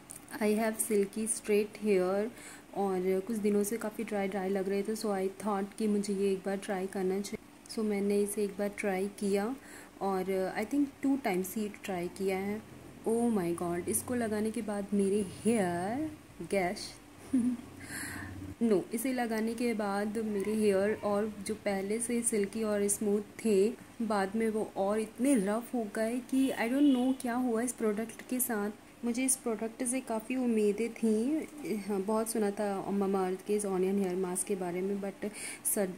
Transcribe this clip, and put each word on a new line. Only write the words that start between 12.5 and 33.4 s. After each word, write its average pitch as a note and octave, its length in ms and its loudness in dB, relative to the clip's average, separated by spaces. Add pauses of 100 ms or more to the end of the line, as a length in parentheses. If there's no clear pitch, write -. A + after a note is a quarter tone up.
Oh A#3 260 4
my E3+ 240 2
God, F3 320 -2
इसको A3+ 260 -2
लगाने A3 360 0
के A3+ 100 -4
बाद G3+ 320 -4
मेरे G3+ 280 4
hair, G3+ 880 0 (300)
गैश, F#3 520 -2 (420)
<laughs> - 1300 -4
no, G#3 180 6 (120)
इसे B3+ 200 -2
लगाने A3+ 400 0
के A#3+ 200 0
बाद G#3 440 -2
मेरे G#3 360 0
hair G#3 400 4 (100)
और G#3 300 0 (140)
जो G#3+ 80 -2
पहले G3+ 440 -2
से A#3+ 220 0
silky A3 420 0
और G#3 240 2
smooth G#3 340 2 (240)
थे, G3+ 240 6 (320)
बाद G3+ 340 0
में A3+ 140 2
वो G#3+ 280 -2
और G3+ 220 2
इतने B3 360 2
रफ़ A3 420 0
हो A3+ 180 -2
गए A3+ 240 0 (120)
कि C4+ 180 4
I A3+ 200 0
don't C#4 260 6
know C4 260 2
क्या A#3 120 -2
हुआ A#3+ 280 2
इस B3 100 0
product A3 580 -2
के B3+ 100 0
साथ। G#3+ 320 0 (340)
मुझे A#3+ 200 0
इस B3+ 100 2
product A3+ 480 -4
से B3+ 160 0
काफ़ी A3+ 360 -4
उम्मीदें A3+ 580 2
थी। A3+ 540 2 (280)
हाँ, G3 260 -2
बहुत A3 280 0
सुना G#3 220 2
था G3+ 380 -2
Mamaearth G3 580 0